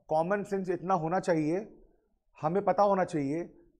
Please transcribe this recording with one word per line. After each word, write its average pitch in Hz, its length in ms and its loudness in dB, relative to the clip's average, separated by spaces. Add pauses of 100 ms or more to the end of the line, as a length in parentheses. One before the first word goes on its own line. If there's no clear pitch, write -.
कॉमन 175 360 0
सेंस 196 260 -4
इतना 180 240 -2
होना 170 260 0
चाहिए, 170 460 0 (720)
हमें 175 260 -2
पता 185 180 4
होना 196 220 4
चाहिए 151 400 -2 (360)